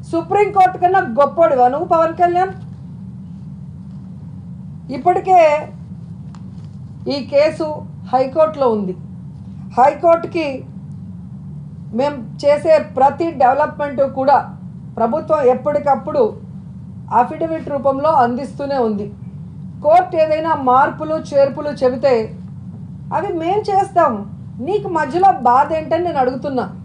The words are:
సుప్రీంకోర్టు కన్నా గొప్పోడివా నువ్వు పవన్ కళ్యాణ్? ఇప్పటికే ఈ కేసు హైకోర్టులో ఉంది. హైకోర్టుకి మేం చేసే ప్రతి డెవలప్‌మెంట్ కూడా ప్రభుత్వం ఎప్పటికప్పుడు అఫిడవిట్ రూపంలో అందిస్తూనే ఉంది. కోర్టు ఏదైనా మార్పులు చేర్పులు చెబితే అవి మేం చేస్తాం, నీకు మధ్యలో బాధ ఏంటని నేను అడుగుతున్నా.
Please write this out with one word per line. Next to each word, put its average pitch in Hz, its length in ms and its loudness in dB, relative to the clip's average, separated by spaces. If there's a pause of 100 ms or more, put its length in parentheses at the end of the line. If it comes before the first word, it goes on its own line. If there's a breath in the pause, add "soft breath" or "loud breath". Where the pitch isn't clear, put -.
సుప్రీంకోర్టు 370 720 2
కన్నా 370 220 4
గొప్పోడివా 285 680 4
నువ్వు 294 200 0
పవన్ 330 260 2
కళ్యాణ్? 359 400 2 (2500)
ఇప్పటికే 330 800 4 (1400)
ఈ 262 180 -4
కేసు 302 600 2 (280)
హైకోర్టులో 277 560 4
ఉంది. 196 280 -2 (800)
హైకోర్టుకి 302 880 2 (1300)
మేం 262 520 -4
చేసే 294 320 6 (200)
ప్రతి 277 340 4
డెవలప్‌మెంట్ 277 680 2
కూడా 269 540 2 (420)
ప్రభుత్వం 302 440 0
ఎప్పటికప్పుడు 277 960 2 (760)
అఫిడవిట్ 311 560 0
రూపంలో 277 420 0
అందిస్తూనే 277 680 0
ఉంది. 208 360 -2 (680)
కోర్టు 349 320 4
ఏదైనా 311 400 2
మార్పులు 285 580 2
చేర్పులు 294 560 2
చెబితే 254 680 0 (760)
అవి 359 200 -2
మేం 349 260 0
చేస్తాం, 381 540 2 (460)
నీకు 392 300 -2
మధ్యలో 339 420 2
బాధ 294 420 4
ఏంటని 320 300 -2
నేను 320 160 -2
అడుగుతున్నా. 262 440 -2 (220)